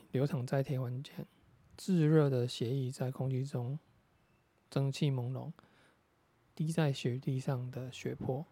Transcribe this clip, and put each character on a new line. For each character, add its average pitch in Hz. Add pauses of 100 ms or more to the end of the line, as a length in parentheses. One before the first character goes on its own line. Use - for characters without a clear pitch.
(120)
流 135
淌 127
在 139
铁 131
环 123
间， - (500)
炙 170
热 151
的 123
血 120
液 131
在 131
空 131
气 131
中 135 (880)
蒸 139
汽 147
朦 127
胧， 127 (1000)
滴 160
在 151
雪 127
地 135
上 127
的 131
血 127
泊 135